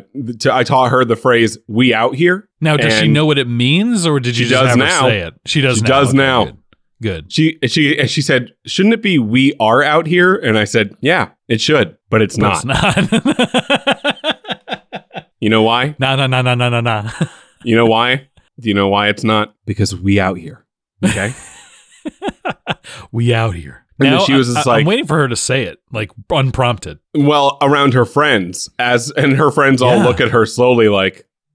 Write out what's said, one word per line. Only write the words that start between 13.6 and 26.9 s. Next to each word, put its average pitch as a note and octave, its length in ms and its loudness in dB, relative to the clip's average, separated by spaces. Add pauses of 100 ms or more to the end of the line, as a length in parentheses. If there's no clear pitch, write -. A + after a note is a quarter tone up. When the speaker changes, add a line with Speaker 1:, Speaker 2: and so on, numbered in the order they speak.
Speaker 2:
<laughs> - 0 - (1500)
Speaker 1:
You G#2+ 100 0
know A2 120 4
why? B2 360 0
Speaker 2:
Nah, C3+ 180 -2
nah, C3+ 100 -2
nah, B2+ 160 0
nah, B2+ 120 0
nah, B2 140 -2
nah, A#2+ 120 -2
nah. A2 340 -4
<laughs> - 500 -10
Speaker 1:
You A#2 120 0
know A#2 100 4
why? A#2+ 420 0 (320)
Do A#2 80 -6
you G2+ 60 0
know G2 140 2
why G#2 200 2
it's G#2 160 -2
not? G#2+ 300 -2 (120)
Because G2 280 -4
we G2 260 0
out F#2 180 -2
here, D#2+ 260 -18 (400)
okay? G#2+ 340 -2
Speaker 2:
<laughs> - 40 -20 (1700)
We A#2 220 0
out A2+ 200 -2
here. D2+ 300 -16 (140)
Speaker 1:
And C3+ 80 2
then C#3 120 2
Speaker 2:
Now, G3 60 2
Speaker 1:
she D3 100 2
was B2+ 160 2
Speaker 2:
I, A#2+ 40 -2
Speaker 1:
just C#3+ 140 -2
Speaker 2:
I, A#2+ 40 4
I'm A2+ 80 4
Speaker 1:
like D3+ 60 2
Speaker 2:
waiting G#3+ 200 -2
for D3+ 100 -2
her C#3+ 120 0
to A#2 80 -6
say C3 280 -4
it, E2+ 140 -10 (120)
like, G#2+ 200 -8 (200)
unprompted. B2 680 -2 (160)